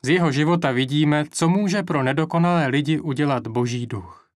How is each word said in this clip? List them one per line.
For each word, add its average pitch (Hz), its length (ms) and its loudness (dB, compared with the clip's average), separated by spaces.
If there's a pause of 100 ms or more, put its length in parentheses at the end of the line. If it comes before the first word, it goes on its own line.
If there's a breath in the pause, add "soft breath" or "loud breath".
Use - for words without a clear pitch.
Z 131 40 -2
jeho 170 220 4
života 151 400 2
vidíme, 147 600 0
co 165 180 0
může 196 340 0
pro 151 200 -2
nedokonalé 160 640 2
lidi 147 320 0
udělat 135 480 -2
Boží 120 400 -2
duch. - 500 -12